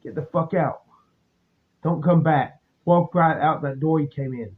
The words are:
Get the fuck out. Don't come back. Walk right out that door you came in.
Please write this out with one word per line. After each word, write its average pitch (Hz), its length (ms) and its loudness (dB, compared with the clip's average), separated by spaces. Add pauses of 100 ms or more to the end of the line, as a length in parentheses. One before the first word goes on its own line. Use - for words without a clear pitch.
Get 110 120 -14
the 156 160 -8
fuck 165 220 -4
out. 160 280 -2 (1000)
Don't 131 200 -2
come 165 200 4
back. 143 380 0 (240)
Walk 170 300 2
right 160 220 2
out 151 260 0
that 139 160 -6
door 156 200 2
you 147 80 -2
came 139 260 -8
in. 110 240 -10